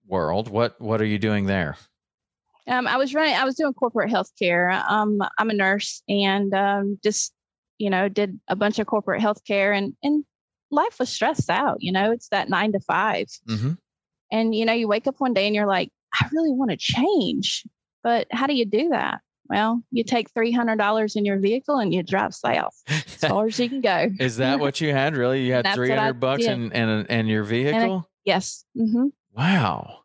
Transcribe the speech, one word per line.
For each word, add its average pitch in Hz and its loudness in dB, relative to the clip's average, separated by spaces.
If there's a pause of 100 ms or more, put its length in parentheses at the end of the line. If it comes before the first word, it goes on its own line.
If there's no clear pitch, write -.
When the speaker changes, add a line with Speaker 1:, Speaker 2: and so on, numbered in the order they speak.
Speaker 1:
world. 92 -2
What, 113 0
what 110 -2
are 107 2
you 107 0
doing 104 0
there? 90 0 (920)
Speaker 2:
Um, 247 -2
I 233 0
was 269 -2
running, 302 2
I 220 0
was 262 -2
doing 294 0
corporate 226 -2
healthcare. 180 0
Um, 208 0 (180)
I'm 214 0
a 214 0
nurse 202 0
and, 196 0
um, 202 0
just, - -2 (460)
you 208 -2
know, 190 0
did 196 -2 (100)
a 185 -2
bunch 208 0
of 208 -4
corporate 208 0
healthcare, 208 0
and, 196 -4
and 294 0 (480)
life 330 0
was 254 -2
stressed - -2
out. 226 0
You 180 -4
know, 196 2
it's 233 -4
that - -2
nine-to-five. 196 0 (200)
Speaker 1:
Mm-hmm. 113 -2 (600)
Speaker 2:
And, 226 0
you 220 0
know, 226 2
you 233 0
wake 214 0
up 269 0
one 254 2
day 196 2
and 214 0
you're 208 2
like, 185 0 (300)
"I - 2
really 320 2
wanna 247 0
change," 254 0 (380)
but 233 0
how 240 0
do 294 0
you 240 2
do 226 0
that? - 0 (280)
Well, 220 0 (120)
you 233 0
take 233 -2
three 233 0
hundred 233 2
dollars 214 0
in 208 0
your 196 2
vehicle 240 0
and 185 0
you 180 0
drive 190 0
south - -2 (140)
as 151 -2
Speaker 1:
<laughs> - -20 (100)
Speaker 2:
far 208 2
as 226 -2
you 240 2
can 262 -6
go. 196 2 (100)
Speaker 1:
Is 120 -2
that 131 2
what 139 -2
you 151 0
had? 139 2
Really? 127 2
You 127 2
had 123 2
Speaker 2:
That's 190 2
what 127 0
I - 0
Speaker 1:
three 131 2
hundred 131 0
bucks 131 0
Speaker 2:
did. 226 2
Speaker 1:
and, 117 -4
and, 110 0
and 113 0
your 107 2
Speaker 2:
And - -4
I 104 -10
Speaker 1:
vehicle? 165 0 (140)
Speaker 2:
Yes. - 0 (120)
Mm-hmm. 233 0 (320)
Speaker 1:
Wow. 113 0